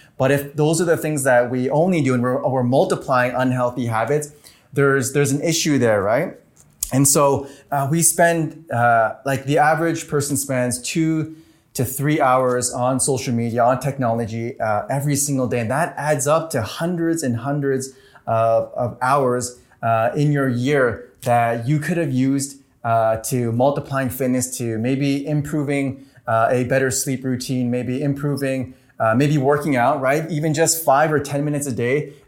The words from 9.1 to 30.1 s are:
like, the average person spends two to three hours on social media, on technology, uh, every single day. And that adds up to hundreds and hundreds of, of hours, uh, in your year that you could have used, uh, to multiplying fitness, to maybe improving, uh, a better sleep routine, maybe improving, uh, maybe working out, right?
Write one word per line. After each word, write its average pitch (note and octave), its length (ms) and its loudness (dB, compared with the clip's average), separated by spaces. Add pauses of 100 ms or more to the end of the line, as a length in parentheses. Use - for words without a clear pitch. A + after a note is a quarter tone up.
like, C3+ 220 -2
the C#3+ 120 2
average D#3 480 2
person C#3+ 300 -2
spends B2 440 -2
two D#3+ 560 -2 (380)
to C3 100 -2
three D3+ 360 0
hours B2+ 520 2
on B2+ 280 0
social B2+ 340 -2
media, A#2 300 0
on C3 160 2
technology, A#2 800 -4
uh, G#2+ 280 -2
every C#3 280 -2
single C3+ 320 -2
day. A#2+ 120 -2
And A2+ 100 -2
that D#3+ 260 -2
adds C#3 300 -2
up D#3+ 240 0
to B2+ 120 -2
hundreds E3 600 -4
and A#2+ 140 -2
hundreds C3+ 540 -2 (360)
of, A2+ 480 2
of A#2+ 280 -4
hours, B2+ 560 0 (240)
uh, A2+ 340 2
in D3 160 2
your C#3 160 0
year B2+ 640 0 (100)
that A#2 460 0
you D3+ 100 2
could D#3 200 -4
have D#3+ 120 -2
used, C3+ 500 -2 (220)
uh, A2+ 360 2
to A#2+ 340 -2
multiplying C3+ 560 0
fitness, B2+ 480 -2
to A#2 220 -4
maybe C#3 480 -2
improving, D3 800 -4 (200)
uh, A2+ 240 2
a B2+ 140 0
better C3 260 0
sleep C3 340 -4
routine, B2+ 460 -2
maybe B2 320 -4
improving, C#3 720 -2 (240)
uh, A2+ 160 2
maybe D3 220 4
working C#3+ 400 2
out, C3 240 2
right? D3 300 0